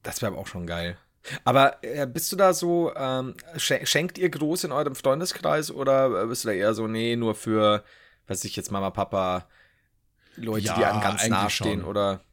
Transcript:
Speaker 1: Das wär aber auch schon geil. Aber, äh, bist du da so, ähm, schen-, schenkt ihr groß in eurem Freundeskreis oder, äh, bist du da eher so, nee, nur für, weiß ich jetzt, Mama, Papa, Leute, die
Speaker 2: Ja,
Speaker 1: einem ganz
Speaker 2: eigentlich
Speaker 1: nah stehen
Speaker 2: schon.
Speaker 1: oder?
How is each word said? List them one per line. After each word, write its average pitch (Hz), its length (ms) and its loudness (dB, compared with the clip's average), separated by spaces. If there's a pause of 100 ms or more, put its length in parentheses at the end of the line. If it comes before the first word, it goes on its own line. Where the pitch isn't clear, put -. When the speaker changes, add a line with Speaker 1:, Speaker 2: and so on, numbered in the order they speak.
Speaker 1:
Das - 220 -8
wär 107 60 -2
aber 92 100 -8
auch 98 80 -8
schon 87 180 -8
geil. 85 320 -4 (460)
Aber, 135 400 6
äh, 135 240 -4
bist 135 240 -6
du 196 40 -4
da 190 180 6
so, 170 420 0
ähm, 131 400 -4 (220)
schen-, - 280 0
schenkt 160 320 0
ihr 180 120 2
groß 151 340 -2
in 165 80 -4
eurem 139 240 -2
Freundeskreis 151 760 0
oder, 135 520 2
äh, - 40 0
bist 120 160 -4
du 117 60 -2
da 104 60 0
eher 101 180 2
so, 110 140 -2
nee, 113 280 0
nur 113 200 0
für, 107 480 2 (440)
weiß 95 180 -6
ich 98 100 -8
jetzt, - 160 -8
Mama, 98 200 -2
Papa, 92 560 0 (880)
Leute, 110 260 -2
die 104 60 -2
Speaker 2:
Ja, 101 240 2
Speaker 1:
einem 107 100 0
ganz 101 200 0
Speaker 2:
eigentlich 113 80 2
Speaker 1:
nah 101 200 2
stehen 104 320 -2
Speaker 2:
schon. 80 80 -8
Speaker 1:
oder? 101 320 0 (120)